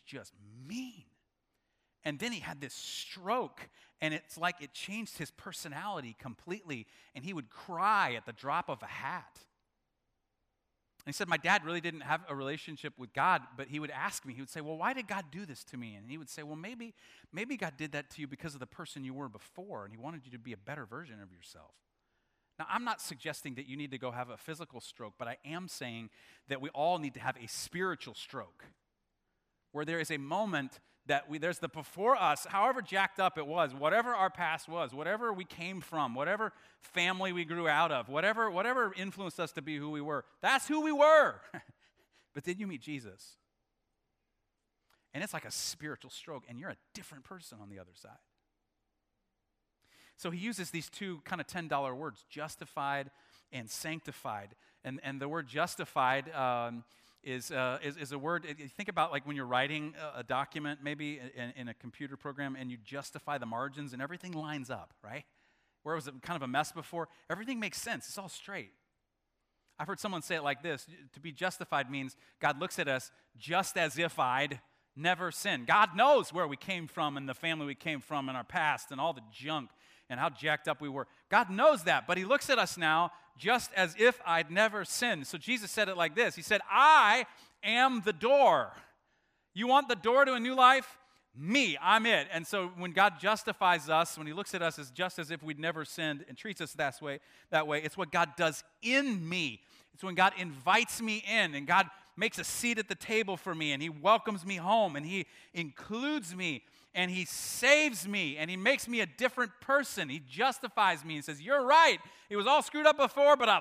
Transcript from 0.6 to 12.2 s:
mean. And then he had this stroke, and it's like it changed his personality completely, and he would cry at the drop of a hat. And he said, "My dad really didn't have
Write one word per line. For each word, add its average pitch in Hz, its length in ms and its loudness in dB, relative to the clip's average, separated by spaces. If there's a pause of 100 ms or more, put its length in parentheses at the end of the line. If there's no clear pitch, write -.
mean. 233 380 -12 (1000)
And 147 140 -6
then 233 140 -6
he 208 80 -6
had 147 200 -8
this 139 140 -10
stroke, - 960 -6 (320)
and 156 120 -2
it's - 260 -10
like 175 200 -2
it 143 140 -16
changed 208 460 -10
his 156 100 -8
personality 160 920 -10
completely, 147 680 -10 (260)
and 135 100 -14
he 185 80 -8
would 151 200 -10
cry 185 640 0
at 113 100 -8
the 120 80 -12
drop 147 360 -4
of 135 120 -6
a 110 60 -10
hat. - 520 -10 (1700)
And 139 80 -10
he - 40 -8
said, 190 100 -4
"My 170 80 2
dad 165 300 2
really 170 160 -4
didn't 160 200 -6
have 151 280 -2